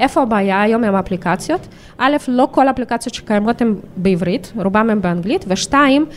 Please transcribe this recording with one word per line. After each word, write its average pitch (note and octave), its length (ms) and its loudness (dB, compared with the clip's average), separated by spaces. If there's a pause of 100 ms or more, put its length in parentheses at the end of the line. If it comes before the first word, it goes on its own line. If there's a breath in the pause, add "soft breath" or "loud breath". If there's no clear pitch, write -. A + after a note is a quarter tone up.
איפה C#4 220 2
הבעיה G3+ 400 2
היום A3+ 220 2
עם G3+ 100 0
האפליקציות? F#3 720 -2 (300 loud breath)
א', C4+ 180 2 (120)
לא B3+ 220 2
כל B3+ 180 4
האפליקציות B3 460 -4
שקיימות G#3+ 480 0
הן A3+ 120 2 (220)
בעברית, F#3 600 -2
רובם G#3+ 340 0
הן G#3+ 100 0
באנגלית, F3+ 480 -2
ושתיים, C#4 580 2 (100)